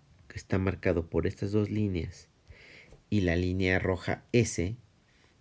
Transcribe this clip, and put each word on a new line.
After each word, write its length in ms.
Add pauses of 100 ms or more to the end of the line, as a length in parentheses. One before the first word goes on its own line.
(280)
que 80
está 220
marcado 500
por 180
estas 260
dos 180
líneas, 580 (800)
y 140
la 140
línea 420
roja 440 (100)
S, 440 (640)